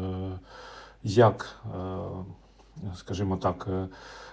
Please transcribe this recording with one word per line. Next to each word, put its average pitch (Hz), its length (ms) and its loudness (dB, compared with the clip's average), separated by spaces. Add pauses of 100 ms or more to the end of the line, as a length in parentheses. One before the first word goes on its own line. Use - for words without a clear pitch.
(1040)
як, 110 640 6
е, 92 1300 -8
скажімо 95 420 0
так, 90 340 0
е, 95 180 0 (440)